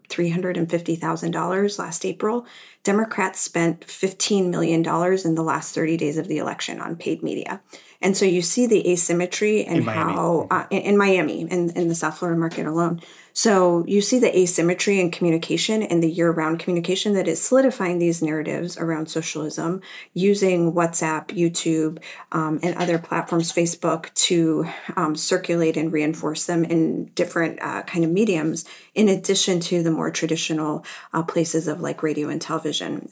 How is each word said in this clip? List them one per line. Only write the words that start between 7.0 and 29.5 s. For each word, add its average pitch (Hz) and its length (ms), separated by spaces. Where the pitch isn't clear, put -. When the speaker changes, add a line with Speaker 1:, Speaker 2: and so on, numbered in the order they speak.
Speaker 1:
media. - 380
And 190 140
so 202 80
you 180 180
see 247 240
the 208 240
asymmetry 180 760
and 165 140
Speaker 2:
In 120 40
Miami. 160 300
Speaker 1:
how, 170 360
uh, 240 200
in, 202 140
in 202 140
Miami, 185 440
in, 170 300
in 170 180
the 165 60
South 156 220
Florida 170 220
market 165 260
alone. 165 360
So 180 540
you 202 140
see 247 180
the 214 180
asymmetry 180 640
in 175 120
communication 170 720
and 170 200
the 160 60
year-round 165 500
communication 185 540
that 190 140
is - 140
solidifying 220 580
these 170 220
narratives 151 560
around 160 300
socialism, 160 720
using 180 600
WhatsApp, 165 540
YouTube, 160 720
um, 156 300
and 175 120
other 175 220
platforms, 170 560
Facebook, 170 640
to, 165 500
um, 156 180
circulate 170 640
and 160 160
reinforce 156 540
them 170 180
in 165 400
different, 170 460
uh, 101 220
kind 170 200
of 160 80
mediums, 175 540
in 214 140
addition 190 540